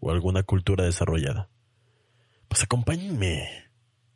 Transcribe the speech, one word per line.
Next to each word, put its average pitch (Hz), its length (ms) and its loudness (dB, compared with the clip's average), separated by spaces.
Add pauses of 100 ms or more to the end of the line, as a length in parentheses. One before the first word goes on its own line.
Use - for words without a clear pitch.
o - 100 0
alguna 92 320 2
cultura 92 400 2
desarrollada? 82 680 0 (1000)
Pues - 140 0
acompáñenme 120 1080 -2 (440)